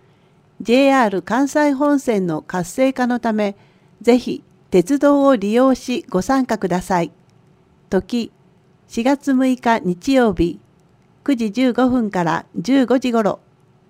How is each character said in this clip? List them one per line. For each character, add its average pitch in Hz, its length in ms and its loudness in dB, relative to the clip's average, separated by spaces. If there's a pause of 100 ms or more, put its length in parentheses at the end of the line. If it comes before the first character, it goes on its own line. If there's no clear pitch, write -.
(600)
ジ 220 140 -2
ェ 277 120 6
イ 269 60 4
ア 262 140 4
ー 208 40 0
ル 190 120 -2
関 254 260 -2
西 294 260 0
本 285 260 0
線 202 280 -2
の 156 140 -4
活 180 300 -6
性 262 200 0
化 254 160 -4
の 240 120 -2
た 226 120 -2
め、 208 240 -4 (460)
ぜ 240 160 4
ひ - 260 -8 (280)
鉄 196 280 2
道 285 260 4
を 269 100 4
利 202 180 -2
用 254 220 2
し - 340 -6
ご 185 120 -2
参 262 240 0
加 226 120 -4
く 202 100 -4
だ 175 140 -2
さ 175 220 -2
い。 156 80 -6 (800)
時、 208 420 -4 (560)
四 - 160 -6
月 277 300 0
六 262 120 2
日 240 340 0
日 180 340 -4
曜 240 200 2
日、 170 260 -2 (640)
九 285 120 0
時 226 160 -4
十 247 220 0
五 247 160 2
分 240 200 -2
か 180 140 -4
ら 156 220 -2 (100)
十 247 300 0
五 240 120 2
時 254 140 -4
ご 226 100 0
ろ、 190 180 -2 (500)